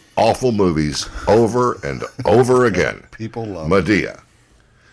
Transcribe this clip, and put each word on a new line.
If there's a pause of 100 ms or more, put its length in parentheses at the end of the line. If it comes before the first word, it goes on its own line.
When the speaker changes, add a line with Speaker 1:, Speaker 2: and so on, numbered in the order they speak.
(160)
Speaker 1:
awful
movies (200)
over (100)
and (220)
over
Speaker 2:
<laughs>
Speaker 1:
again.
Speaker 2:
People
love
Speaker 1:
Madea. (720)